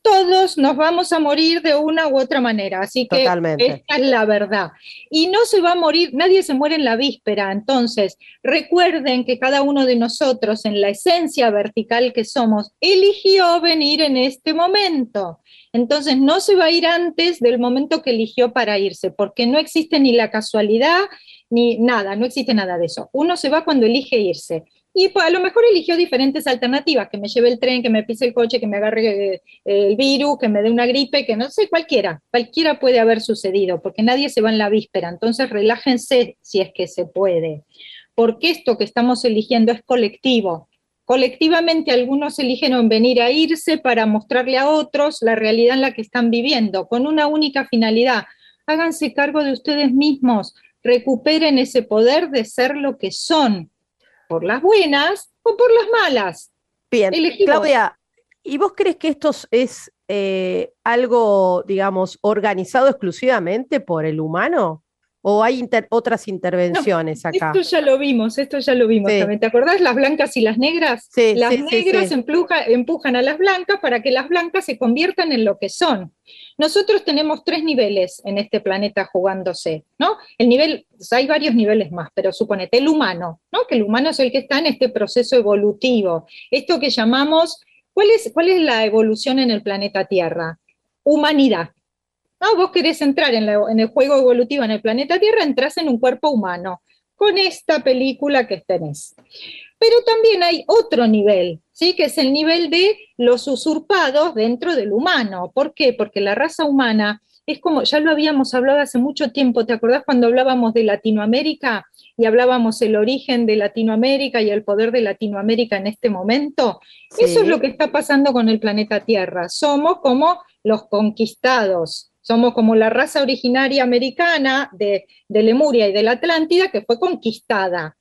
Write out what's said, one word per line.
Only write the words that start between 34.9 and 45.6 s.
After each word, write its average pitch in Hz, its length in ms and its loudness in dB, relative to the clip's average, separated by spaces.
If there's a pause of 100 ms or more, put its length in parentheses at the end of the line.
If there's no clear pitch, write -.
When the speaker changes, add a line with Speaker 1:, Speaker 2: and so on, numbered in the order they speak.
Speaker 1:
entonces 233 400 -4
relájense 233 880 0
si - 200 -4
es 190 140 -4
que 180 140 -6
se 175 160 -6
puede, 165 580 -2 (540)
porque 233 340 0
esto 247 260 -2
que 214 80 -4
estamos 240 400 -2
eligiendo 226 460 2
es 226 140 -4
colectivo. 214 840 -2 (360)
Colectivamente 320 880 0
algunos 277 460 -2
eligieron 254 500 0
venir 233 340 4
a 240 80 2
irse 311 480 0
para 233 260 0
mostrarle 240 540 -2
a 277 100 0
otros 302 540 0
la 226 140 2
realidad 226 400 2